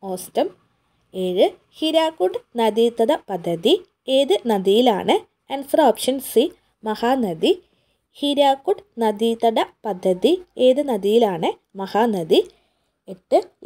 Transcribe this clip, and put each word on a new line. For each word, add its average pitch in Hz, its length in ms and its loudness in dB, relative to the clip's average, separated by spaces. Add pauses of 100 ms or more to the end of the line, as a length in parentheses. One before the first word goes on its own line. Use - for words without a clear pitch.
ഓസ്റ്റം. 196 440 -4 (680)
ഏഴ്, 185 320 0 (300)
ഹിരാക്കുഡ് 320 640 -2 (160)
നദീതട 226 560 2 (140)
പദ്ധതി 175 480 0 (340)
ഏത് 269 260 2 (140)
നദിയിലാണ്? 202 680 2 (360)
ആൻസർ 277 320 -4
ഓപ്ഷൻ 254 360 0 (120)
സി, 233 140 2 (400)
മഹാനദി. 220 680 -2 (680)
ഹിരാക്കുഡ് 285 640 0 (140)
നദീതട 226 600 0 (240)
പദ്ധതി 190 500 0 (260)
ഏത് 254 300 4
നദിയിലാണ്? 208 600 0 (280)
മഹാനദി. 196 640 0 (680)
എട്ട്, 220 300 -2 (280)